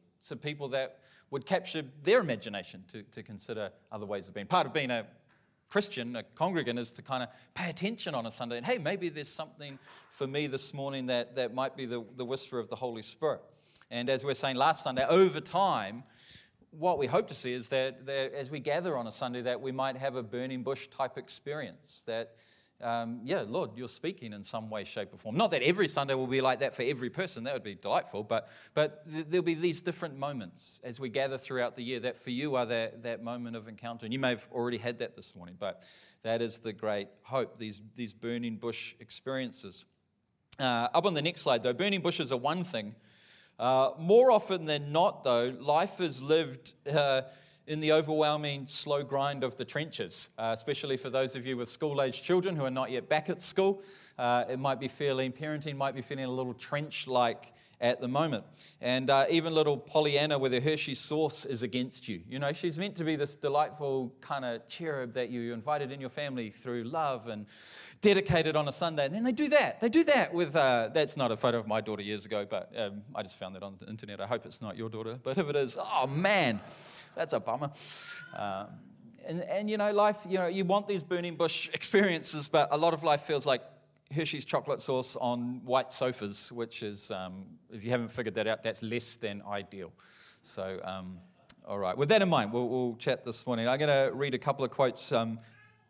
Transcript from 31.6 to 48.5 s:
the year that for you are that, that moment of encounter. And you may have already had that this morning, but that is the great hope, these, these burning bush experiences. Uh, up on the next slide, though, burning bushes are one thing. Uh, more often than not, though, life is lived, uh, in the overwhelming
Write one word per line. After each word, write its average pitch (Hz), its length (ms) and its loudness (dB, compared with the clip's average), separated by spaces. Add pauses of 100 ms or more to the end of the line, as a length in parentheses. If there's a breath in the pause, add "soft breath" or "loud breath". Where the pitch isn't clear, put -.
the 127 60 -8
year 120 180 -4
that 120 160 -2
for - 140 -10
you 135 240 -2
are 123 120 2
that, 113 360 -2
that 117 200 -6
moment 117 340 -8
of 107 100 -12
encounter. 117 400 -10
And 110 80 -4
you 135 60 -2
may 131 100 4
have - 220 -4
already 120 260 0
had 120 220 -4
that 110 140 -6
this - 200 -14
morning, 90 240 -16
but 95 240 -6 (400 loud breath)
that 113 180 0
is 113 200 -4
the 110 120 -6
great 104 360 -4 (140)
hope, 127 360 -4
these, 104 240 -10 (140)
these 117 160 -6
burning 117 440 -4
bush - 440 -6
experiences. 123 840 -8 (720)
Uh, 120 360 2
up 165 100 6
on 196 100 4
the 143 60 0
next 170 220 0
slide, 120 220 4
though, 123 100 2
burning 190 260 0
bushes 160 320 0
are 127 60 2
one 151 240 0
thing. 113 320 -6 (640 soft breath)
Uh, 131 400 4
more 220 320 8
often 190 340 4
than 147 260 0
not, 170 320 4
though, 123 380 4
life 156 400 2
is 139 220 -2
lived, 151 500 2 (180)
uh, 139 300 4 (460 loud breath)
in 151 140 -4
the 151 120 6
overwhelming 151 760 4